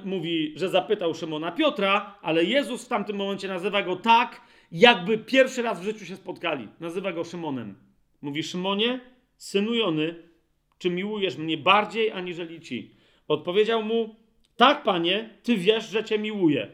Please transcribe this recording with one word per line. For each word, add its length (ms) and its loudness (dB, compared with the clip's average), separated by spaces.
mówi, 520 -2
że 120 -4
zapytał 460 0
Szymona 380 -6
Piotra, 680 0
ale 220 2
Jezus 400 0
w 40 -20
tamtym 280 -2
momencie 320 -4
nazywa 340 -2
go 140 -2
tak, 440 4
jakby 460 4
pierwszy 440 2
raz 180 -4
w 40 -10
życiu 200 -6
się 120 -14
spotkali. 520 -6
Nazywa 320 -6
go 120 -6
Szymonem. 500 -8
Mówi: 200 -6
„Szymonie, 580 -2
synu 380 -2
Jony, 400 0
czy 120 0
miłujesz 460 -2
mnie 220 -2
bardziej 520 4
aniżeli 500 -8
ci?” 340 -10
Odpowiedział 540 2
mu: 340 -2
„Tak, 260 6
Panie, 480 0
ty 140 2
wiesz, 320 2
że 160 -2
cię 140 -2
miłuję”. 560 0